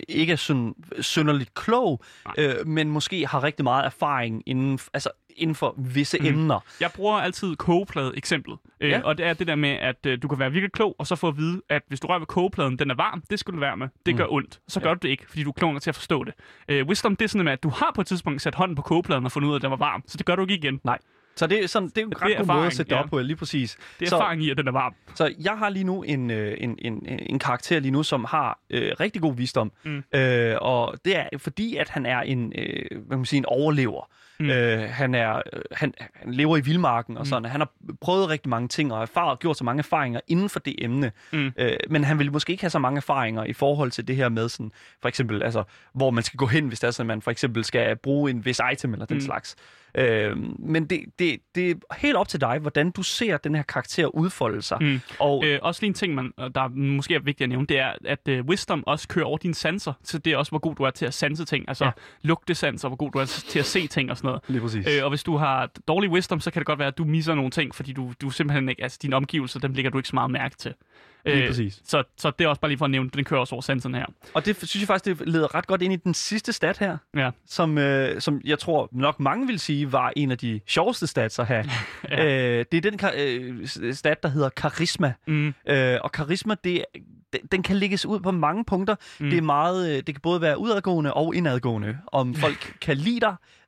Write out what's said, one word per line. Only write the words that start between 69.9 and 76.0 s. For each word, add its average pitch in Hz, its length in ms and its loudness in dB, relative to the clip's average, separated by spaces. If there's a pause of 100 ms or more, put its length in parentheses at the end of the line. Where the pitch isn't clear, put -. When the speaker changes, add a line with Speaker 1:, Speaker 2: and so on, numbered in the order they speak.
Speaker 2:
du 127 80 0
ikke 131 100 -2
så - 80 -2
meget 127 140 2
mærke 131 260 -4
til. - 180 -10 (520)
Speaker 1:
Lige 143 160 4
Speaker 2:
Øh, 127 60 2
Speaker 1:
præcis. 107 360 -2
Speaker 2:
så, 147 180 2 (140)
så 156 220 0
det 170 60 4
er 160 40 6
også 143 120 2
bare 156 80 2
lige 139 100 0
for 156 60 0
at 139 60 2
nævne, 131 240 0
den 139 100 -2
kører 135 160 2
også 123 140 -2
over 123 80 -8
sanserne 127 360 -2
her. - 80 -4 (280)
Speaker 1:
Og 160 120 0
det 202 100 2
f-, 175 100 -12
synes 202 160 -2
jeg 208 40 0
faktisk, 190 340 2
det - 80 -4
leder 160 260 2
ret 175 120 -2
godt 190 160 2
ind 185 100 2
i 185 40 2
den 170 180 0